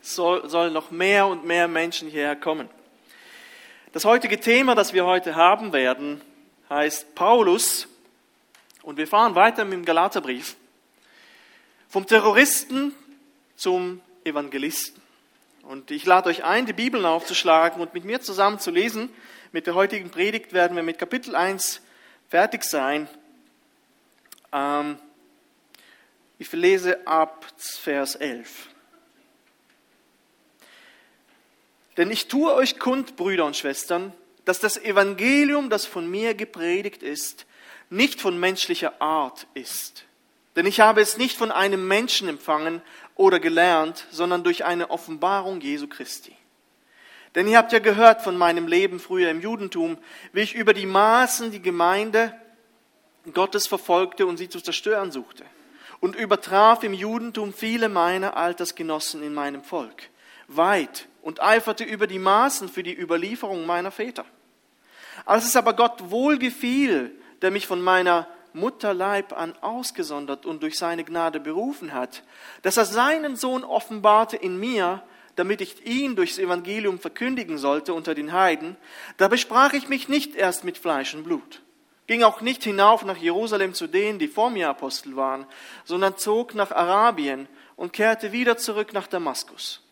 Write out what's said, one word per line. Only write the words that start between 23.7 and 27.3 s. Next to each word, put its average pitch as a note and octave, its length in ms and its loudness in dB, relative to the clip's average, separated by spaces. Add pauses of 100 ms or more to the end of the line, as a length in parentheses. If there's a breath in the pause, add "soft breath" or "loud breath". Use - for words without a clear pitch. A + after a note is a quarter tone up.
Ähm, D3 460 -4 (1400 soft breath)
ich - 140 -16
lese F3+ 540 2
ab D#3+ 400 0 (100)